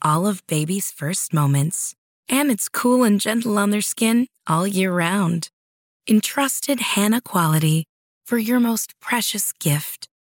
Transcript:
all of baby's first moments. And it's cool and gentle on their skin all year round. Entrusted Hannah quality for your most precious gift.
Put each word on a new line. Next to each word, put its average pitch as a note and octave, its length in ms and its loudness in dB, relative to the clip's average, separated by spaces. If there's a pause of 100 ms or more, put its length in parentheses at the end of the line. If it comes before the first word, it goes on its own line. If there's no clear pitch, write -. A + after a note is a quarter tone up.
all D#3+ 260 2
of G3 200 -4
baby's E3 440 -2
first - 420 -6
moments. C#3+ 600 0 (340)
And C#4 220 2
it's - 180 -2
cool B3 340 2
and G#3 160 4
gentle A3 380 -2
on G3+ 140 2
their G#3 100 0
skin A#3 460 0 (200)
all E3 200 0
year F#3+ 260 0
round. E3+ 560 0 (580)
Entrusted C4+ 720 0
Hannah G#3+ 420 0
quality D#3+ 640 2 (400)
for A#3+ 120 0
your A#3 220 0
most A#3 400 -2
precious - 540 -4
gift. - 540 -4 (240)